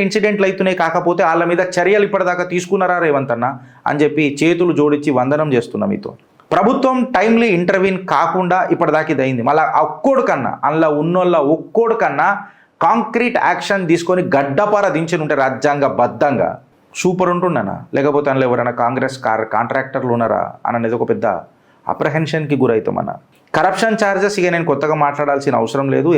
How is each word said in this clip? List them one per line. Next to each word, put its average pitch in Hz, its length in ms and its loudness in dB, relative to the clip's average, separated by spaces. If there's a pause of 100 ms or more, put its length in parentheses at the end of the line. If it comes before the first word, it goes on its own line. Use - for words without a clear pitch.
ఇన్సిడెంట్లు 208 440 0
అవుతున్నాయి, 190 340 -2
కాకపోతే 175 460 0
వాళ్ళ 165 220 2
మీద 175 100 2 (160)
చర్యలు 196 320 2
ఇప్పటిదాకా 180 440 0
తీసుకున్నారా 180 440 0 (100)
రేవంత్ 135 300 0
అన్న 120 80 -2 (440)
అని 143 140 0
చెప్పి 156 200 2 (180)
చేతులు 170 400 2
జోడించి 147 380 2
వందనం 147 380 0
చేస్తున్నా 104 360 -2
మీతో. - 180 -8 (440)
ప్రభుత్వం 254 420 2 (180)
టైమ్లీ 226 320 4 (120)
ఇంటర్వ్యూన్ 190 420 0 (140)
కాకుండా 175 420 0 (160)
ఇప్పటిదాకా 156 400 0
ఇది 131 120 0
అయింది. 127 220 -2
మళ్ళా 156 160 4 (140)
ఆ - 100 4
ఒక్కోడు 262 400 0
కన్నా, 135 240 0 (160)
అందులో 156 220 2 (140)
ఉన్నోళ్ళ 175 340 2 (160)
ఒక్కోడు 220 480 0
కన్నా 151 260 0 (580)
కాంక్రీట్ 233 540 0 (100)
యాక్షన్ 190 420 -2
తీసుకొని 175 300 0 (140)
గడ్డపార 202 500 2 (120)
దించి 160 260 -2
ఉంటే 151 120 -2 (100)
రాజ్యాంగబద్ధంగా 123 1080 0 (500)
సూపర్ 180 320 0
ఉంటుండనా, 147 420 -2 (200)
లేకపోతే 143 360 0
అందులో 131 160 0
ఎవరైనా 120 340 0
కాంగ్రెస్ 127 340 -2 (100)
కార్-, 110 280 -2
కాంట్రాక్టర్లు 123 640 -2
ఉన్నారా 107 260 0 (240)
అని 117 140 -2
అనేది 117 180 -2
ఒక 113 140 -4
పెద్ద 107 140 -4 (680)
అప్రహెన్షన్కి 151 720 -2
గురవుతామన్నా. 101 520 -2 (420)
కరప్షన్ 196 440 2
ఛార్జెస్ 196 400 0
ఇక 175 140 2
నేను 165 160 -2
కొత్తగా 151 240 0 (100)
మాట్లాడాల్సిన 143 560 0
అవసరం 135 340 -2
లేదు, 135 220 2